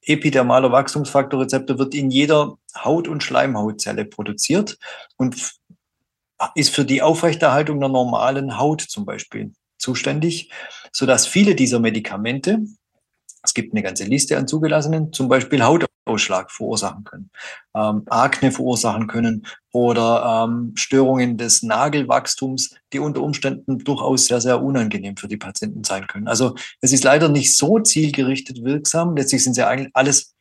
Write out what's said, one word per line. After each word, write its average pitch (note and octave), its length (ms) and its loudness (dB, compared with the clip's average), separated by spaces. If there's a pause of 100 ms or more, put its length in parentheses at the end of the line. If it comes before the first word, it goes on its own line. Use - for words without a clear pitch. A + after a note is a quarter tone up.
epidermaler C3 680 4
Wachstumsfaktorrezeptor C3+ 1040 0
wird C3+ 160 -2
in C#3 160 -2
jeder D3 480 2 (180)
Haut- E3 320 -2
und D3+ 140 -6
Schleimhautzelle G#2+ 840 -2
produziert G#2+ 760 -4 (380)
und B2+ 180 -2
f-, - 180 -10 (1000)
ist D3+ 180 2
für C#3+ 100 0
die C3 200 0
Aufrechterhaltung D#3 760 2
der C3+ 100 0
normalen B2+ 680 -2
Haut D3+ 240 0
zum - 240 -10
Beispiel A2 480 -12 (240)
zuständig, D3 760 -4 (400)
sodass - 340 2
viele G3+ 300 4
dieser B2+ 240 2
Medikamente, A2+ 800 -2 (800)
es - 140 -2
gibt - 180 -6
eine G#2+ 80 0
ganze G2 220 -6
Liste C3+ 340 0
an C#3 100 -2
zugelassenen, D#3 640 0
zum C3+ 160 -2
Beispiel B2+ 360 2
Hautausschlag A2+ 880 0
verursachen G#2 520 -6
können, - 280 -18 (440)
ähm, G#2+ 320 -2
Akne B2+ 440 2
verursachen A#2 560 -2
können A2+ 400 -2 (240)
oder, A#2 720 2
ähm, A#2 300 -4
Störungen C3 640 2
des A2+ 260 2
Nagelwachstums, C3+ 1120 0 (180)
die C#3 60 -4
unter C#3 240 -4
Umständen C#3 560 -4
durchaus C3+ 480 0
sehr, A#2+ 120 0
sehr A#2+ 220 2
unangenehm G#2+ 560 -2
für G#2 100 -14
die G#2+ 100 -6
Patienten G#2+ 460 -10
sein F#2+ 220 -4
können. G#2 220 -8
Also A#2+ 260 2 (280)
es C3+ 120 2
ist C3 100 2
leider D3+ 260 6
nicht C#3+ 280 4
so G3 220 4
zielgerichtet C3+ 840 0
wirksam. D3+ 520 -2
Letztlich C3 280 2
sind A#2+ 140 0
ja A#2 100 2
eigentlich C3 280 -2
alles C3+ 460 2